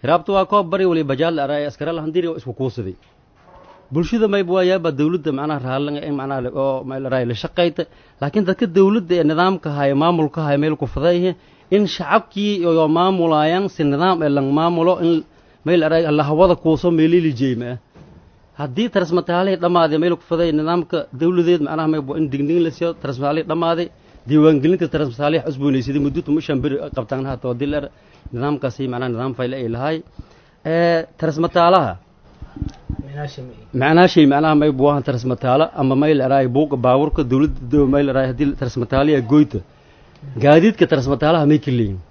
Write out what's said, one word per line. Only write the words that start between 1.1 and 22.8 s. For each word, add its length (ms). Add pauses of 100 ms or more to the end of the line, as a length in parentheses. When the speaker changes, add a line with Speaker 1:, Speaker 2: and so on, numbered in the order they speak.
Speaker 1:
la 120
raay, 180
askari 300
la 60
handiri 260
oo 100
isku 160
kuusaday. 420 (960)
Bulshada 360
may 160
buu 180
yaaba 300
dawladda, 400
macnaha, 280
raallan 440
in, 120
macnaha, 260
le-, 140
oo 280
may 160
la 100
raay 160
la 80
shaqeyta, 500 (380)
laakiin 240
dadka 220
dawladda 480
ee 80
nidaamka 480
haya, 240
maamulka 480
haya, 140
meel 180
ku 120
faday 480 (360)
in 160
shacabkii 680 (100)
iyo 240
maamulayaan 840
si 140
nidaam 400
ee 60
lang 220
maamulo 420 (100)
in 200 (420)
may 120
la 120
raay 220
la 120
hawada 320
kuuso 360
meeli 300
la 140
jeeyma. 360 (840)
Haddii 320
tarsmataale 680
dhammaaday 400
meel 180
ku 120
faday 240
nidaamka 460 (160)
dawladeed, 480
macnaha, 260
may 140
buu 160
in 120
digniin 340
la 80
siiyo, 220